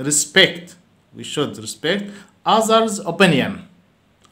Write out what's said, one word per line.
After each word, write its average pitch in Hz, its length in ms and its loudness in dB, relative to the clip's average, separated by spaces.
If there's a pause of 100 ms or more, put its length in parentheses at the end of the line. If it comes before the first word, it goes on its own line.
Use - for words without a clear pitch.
respect، - 640 0 (480)
we 117 60 -14
should 117 340 -6
respect 160 440 -6 (460)
others' 220 520 2
opinion، 160 520 2 (800)